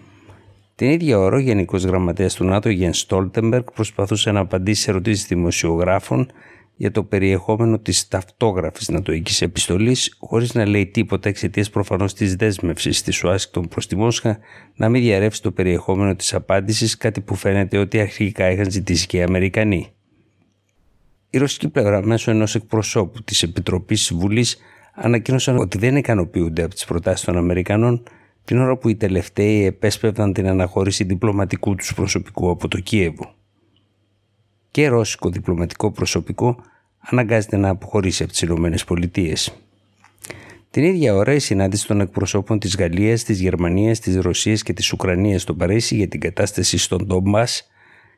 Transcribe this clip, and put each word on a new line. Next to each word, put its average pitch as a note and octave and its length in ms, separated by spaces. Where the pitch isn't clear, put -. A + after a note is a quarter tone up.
Την A#2+ 140
ίδια D3+ 300
ώρα, F#2+ 160
ο C3+ 40
Γενικός G2+ 440
Γραμματέας F#2 520
του - 80
νατο, F#2+ 260
Γιεν F#2 240
Στόλτεμπεργκ, A2 800
προσπαθούσε G#2+ 580
να G2+ 80
απαντήσει F#2+ 420
σε - 80
ερωτήσεις G2+ 380
δημοσιογράφων F2 1040
για G#2 100
το G#2+ 120
περιεχόμενο G#2+ 760
της - 280
ταυτόγραφης F#2+ 840
νατοικής E2 520
επιστολής, G2 800
χωρίς A#2 340
να A2+ 120
λέει G2+ 220
τίποτα G2+ 420
εξαιτίας G2+ 400
προφανώς G2 440
της F#2+ 220
δέσμευσης F2+ 640
της - 220
Ουάσιγκτον F#2 440
προς - 200
τη - 80
Μόσχα A2 440
να A2 140
μην B2 120
διαρρεύσει G#2+ 400
το G2+ 100
περιεχόμενο F#2 640
της - 180
απάντησης, G2 640
κάτι G#2+ 240
που G#2 140
φαίνεται G2 420
ότι G2+ 220
αρχικά G2 520
είχαν F#2+ 200
ζητήσει F#2 360
και F#2 100
οι F2+ 40
Αμερικανοί. F#2 640
Η - 80
ρωσική C#3 320
πλευρά, G#2 360
μέσω A2+ 260
ενός A2 240
εκπροσώπου A2 680
της - 200
Επιτροπής F2+ 680
Βουλής, G2+ 440
ανακοίνωσαν B2 640
ότι G2 200
δεν B2 180
ικανοποιούνται F2 680
από E2 100
τις - 120
προτάσεις E2+ 400
των F2 120
Αμερικανών, G2+ 680
την A#2 140
ώρα B2+ 180
που A#2+ 120
οι G#2+ 60
τελευταίοι G#2 720
επέσπευδαν G#2 680
την F#2+ 140
αναχώρηση F#2+ 560
διπλωματικού G2 720
τους - 180
προσωπικού F2+ 560
από E2+ 180
το F#2 120
Κίεβο. F2+ 540
Και D3 160
ρώσικο A2+ 420
διπλωματικό F2+ 640
προσωπικό G#2 720
αναγκάζεται A2 580
να G2 120
αποχωρήσει F#2+ 540
από F2+ 80
τις - 100
Ηνωμένες E2+ 420
Πολιτείες. F2 680
Την C3 140
ίδια D#3+ 320
ώρα, G#2+ 180
η D3 60
συνάντηση G2 480
των G2+ 140
εκπροσώπων G2 580
της G2 160
Γαλλίας, G2+ 480
της G2+ 160
Γερμανίας, F#2 600
της F#2 180
Ρωσίας F#2 460
και - 100
της - 200
Ουκρανίας F#2+ 480
στο F2 120
Παρίσι F#2 420
για G2+ 120
την - 120
κατάσταση - 580
στον F2+ 280
Ντομπάς G2 600